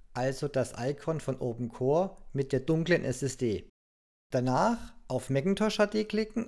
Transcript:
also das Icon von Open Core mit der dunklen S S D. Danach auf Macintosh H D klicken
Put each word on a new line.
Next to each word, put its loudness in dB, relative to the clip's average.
also 0
das 0
Icon -2
von -4
Open -4
Core 2
mit -2
der 2
dunklen 2
S -2
S -2
D. 0
Danach 2
auf -4
Macintosh 2
H 6
D 0
klicken -2